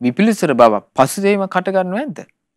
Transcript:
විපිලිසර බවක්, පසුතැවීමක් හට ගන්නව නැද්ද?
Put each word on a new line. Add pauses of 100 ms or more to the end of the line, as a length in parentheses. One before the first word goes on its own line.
විපිලිසර
බවක්, (100)
පසුතැවීමක්
හට
ගන්නව
නැද්ද? (300)